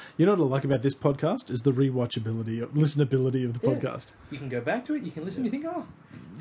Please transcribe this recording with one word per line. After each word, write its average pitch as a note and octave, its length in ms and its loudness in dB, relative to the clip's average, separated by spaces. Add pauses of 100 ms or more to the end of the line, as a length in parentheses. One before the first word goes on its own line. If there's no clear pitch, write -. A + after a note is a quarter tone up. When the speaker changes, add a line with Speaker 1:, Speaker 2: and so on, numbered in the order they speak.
(180)
Speaker 1:
you D#3+ 80 6
know G3+ 80 6
what F3+ 100 4
I C#3+ 60 4
like C3+ 160 0
about C3+ 160 2
this C3+ 120 2
podcast D#3 560 0
is A#2+ 120 -2
the C#3 100 6
rewatchability, A#2 1000 0
listenability C3+ 720 2
of A#2+ 120 -4
the - 80 -4
Speaker 2:
Yeah. - 100 4
Speaker 1:
podcast. B2 360 -6 (180)
Speaker 2:
You C#3+ 100 -10
can C3+ 100 -10
go A#2+ 100 -4
back F3+ 280 -2
to D4+ 80 -4
it, B3+ 80 -6
you E3+ 80 -8
can D#3 120 -10
listen, A#3+ 220 -6
you G#3 60 -2
think, C#4+ 140 -4
"Oh, E4 200 -6 (560)